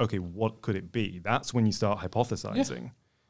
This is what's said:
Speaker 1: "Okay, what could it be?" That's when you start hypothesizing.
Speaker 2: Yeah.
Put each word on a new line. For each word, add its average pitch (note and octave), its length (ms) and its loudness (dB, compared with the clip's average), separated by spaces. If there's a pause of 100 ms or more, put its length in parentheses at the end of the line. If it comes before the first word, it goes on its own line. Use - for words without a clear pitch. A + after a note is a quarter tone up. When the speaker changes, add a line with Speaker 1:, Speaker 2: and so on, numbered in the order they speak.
Speaker 1:
"Okay, G#2 180 2
what F#2+ 440 -2
could G2+ 140 0
it F2 160 -8
be?" G2 280 -2
That's A2+ 340 -2
when A#2 120 6
you G#2 60 6
start G#2 280 2
hypothesizing. G#2+ 840 -2
Speaker 2:
Yeah. B2 60 -10 (420)